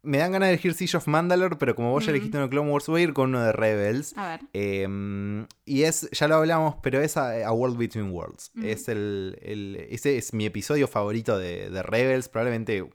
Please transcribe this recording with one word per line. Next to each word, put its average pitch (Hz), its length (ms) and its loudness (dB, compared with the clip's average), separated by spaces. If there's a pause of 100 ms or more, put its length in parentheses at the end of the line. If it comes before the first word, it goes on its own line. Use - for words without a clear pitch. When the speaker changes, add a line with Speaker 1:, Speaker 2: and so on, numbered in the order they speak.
Speaker 1:
Me 143 160 0
dan 175 120 2
ganas 190 160 2
de 185 60 6
elegir 165 200 2
Siege 180 220 -2
of 160 120 0
Mandalore, 175 500 2
pero 143 180 2
como 120 160 0
vos 147 140 2
ya 165 60 0
Speaker 2:
Ujú. 147 40 2
Speaker 1:
elegiste 110 220 -2
uno 143 80 0
de 123 60 -4
Clone 147 200 0
Wars, 143 160 0
voy 160 140 2
a - 40 4
ir 151 80 -2
con 135 160 2
uno 127 120 0
de 113 100 4
Rebels. 107 640 2
Speaker 2:
A 202 140 -6
ver. 165 100 -8 (140)
Speaker 1:
Em, 104 960 -4 (180)
y 139 180 2
es, 160 280 0
ya 151 180 2
lo 156 60 6
hablamos, 160 460 4
pero 135 200 2
es 151 160 0
A, 117 280 -2
A 113 60 0
World 120 260 0
Between 110 340 -2
Worlds. - 440 -10
Speaker 2:
Ujú. - 120 -6
Speaker 1:
Es 107 200 -4
el, 101 540 -4
el, 98 480 -10
ese 135 280 0
es - 160 -6
mi 107 120 0
episodio 127 420 0
favorito 107 500 0
de, 92 320 -6
de 92 140 -6
Rebels, 127 460 2
probablemente 113 640 -2